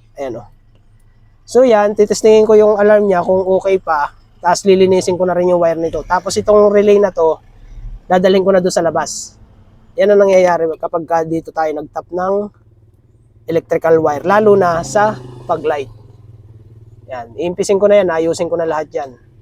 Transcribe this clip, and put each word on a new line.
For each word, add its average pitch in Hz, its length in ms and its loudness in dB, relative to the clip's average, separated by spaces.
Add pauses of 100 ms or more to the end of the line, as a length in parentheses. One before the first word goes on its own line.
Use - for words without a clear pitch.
(200)
Ayan 117 240 -12
o. - 0 - (1040)
So, 247 160 2
yan. 208 320 2
Titestingin 220 480 2
ko 220 80 2
yung 214 240 4
alarm 208 320 2
niya 175 160 0
kung 185 240 -2
okay 190 320 0
pa. 147 320 -4 (300)
Tapos, 175 260 0
lilinisin 185 480 2
ko 180 80 -2
na 180 80 -2
rin 180 160 0
yung 175 140 2
wire 165 180 -2
nito. 160 240 -6
Tapos, 180 320 -4
itong 208 320 4
relay 202 320 4
na 190 140 0
to, 160 260 0 (720)
dadalhin 185 340 2
ko 196 80 2
na 190 80 2
doon 180 140 -2
sa 175 100 -2
labas. 156 560 -6 (540)
Yan 202 180 2
ang 202 140 4
nangyayari 180 500 2
kapag 170 300 -6
ka 165 180 -2
dito 160 300 -8
tayo 160 180 -4
nag-tap 151 380 -12
ng 196 400 -4 (920)
electrical 165 560 -2
wire, 147 240 -2
lalo 202 300 2
na 175 320 0
sa 214 320 -2 (260)
pag 165 160 -4
light. 147 300 -6 (1200)
Yan, 120 240 -14
iimpisin 180 420 -2
ko 202 140 2
na 202 100 4
yan, 185 80 0
ayusin 165 400 -2
ko 165 80 -4
na 170 80 -2
lahat 156 240 -6
yan. 147 220 -10 (320)